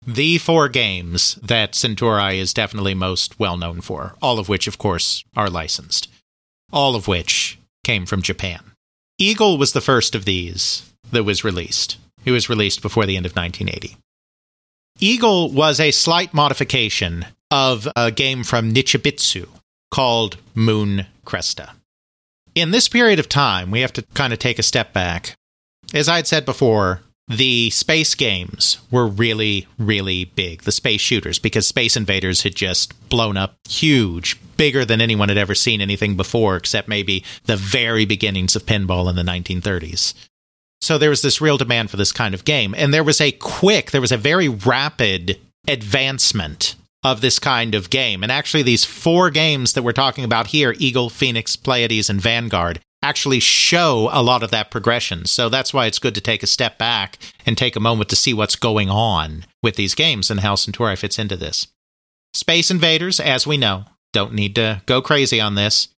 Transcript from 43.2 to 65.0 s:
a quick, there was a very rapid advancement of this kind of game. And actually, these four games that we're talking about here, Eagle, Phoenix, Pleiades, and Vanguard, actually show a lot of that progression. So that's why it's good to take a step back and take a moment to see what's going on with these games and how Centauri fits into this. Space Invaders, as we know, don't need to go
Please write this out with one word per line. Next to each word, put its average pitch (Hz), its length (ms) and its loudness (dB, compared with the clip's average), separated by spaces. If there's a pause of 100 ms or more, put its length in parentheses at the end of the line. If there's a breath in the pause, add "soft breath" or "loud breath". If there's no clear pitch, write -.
a 143 100 2
quick, - 600 0
there 135 100 2
was 123 100 2
a 123 60 0
very 151 300 2
rapid 107 920 0 (260)
advancement 120 1120 -2 (280)
of 131 160 0
this 127 180 2
kind 117 360 0
of 95 160 -2
game. 117 320 0
And 110 80 -2
actually, 143 320 0
these 120 220 4
four 175 460 2
games 147 420 0
that 135 100 0
we're 120 100 0
talking 135 320 0
about 117 240 0
here, 139 300 2
Eagle, 123 320 0
Phoenix, 117 460 -2
Pleiades, 117 520 0
and 98 120 0
Vanguard, 101 600 0 (220)
actually 139 380 0
show 139 720 2
a 139 100 2
lot 120 200 4
of 110 100 -4
that 110 180 -2
progression. 113 540 -2
So 120 240 0
that's 127 260 -2
why 131 120 2
it's 107 120 -2
good 120 160 -2
to 104 60 -4
take 110 240 -2
a - 20 0
step - 320 0
back 110 400 -2 (260 loud breath)
and 117 140 0
take 123 160 0
a 107 60 -4
moment 110 300 0
to - 60 0
see - 160 2
what's 107 220 0
going 107 340 2
on 87 560 0 (180)
with 113 140 2
these 98 200 0
games 147 340 0
and 104 100 0
how 101 140 2
Centauri 104 420 -2
fits - 220 -4
into 101 180 -4
this. 76 300 -6 (680)
Space - 380 2
Invaders, 170 480 2
as 131 280 0
we 147 100 0
know, 104 280 0 (280)
don't 113 220 0
need 104 200 0
to 110 320 0
go 127 160 2